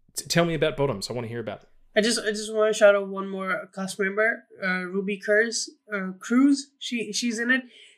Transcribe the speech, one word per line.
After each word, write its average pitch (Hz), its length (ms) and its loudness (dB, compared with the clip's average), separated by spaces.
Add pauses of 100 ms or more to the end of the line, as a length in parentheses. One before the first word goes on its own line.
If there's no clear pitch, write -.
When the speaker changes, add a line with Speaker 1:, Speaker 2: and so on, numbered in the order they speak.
(140)
Speaker 1:
t-, - 120 -8
tell 170 180 4
me 170 100 0
about 156 220 0
Bottoms. 135 320 -2
I 113 60 -6
wanna 120 140 -6
hear 117 120 -8
about 104 220 -8
it. - 60 -20 (280)
Speaker 2:
I 214 60 4
just, 226 180 2
I 208 100 -4
just 214 220 -6
wanna 214 220 2
shout 208 200 8
out 202 140 -2
one 196 200 -6
more 190 460 -6
cast 190 240 -8
member, 214 460 0 (180)
uh, 185 200 -2
Ruby 190 360 -4
Cruz, 214 520 0 (240)
uh, 190 240 -6
Cruz. 277 600 2
She, 226 360 -6
she's 233 240 -2
in 233 120 -2
it. 262 120 2 (360)